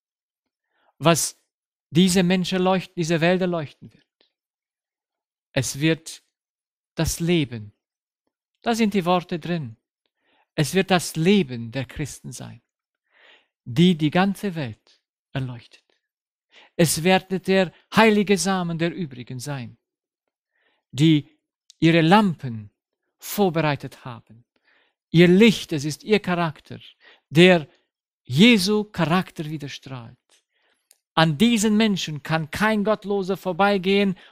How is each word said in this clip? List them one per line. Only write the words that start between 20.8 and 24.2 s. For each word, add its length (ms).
die 380
ihre 220
Lampen 720
vorbereitet 840
haben. 400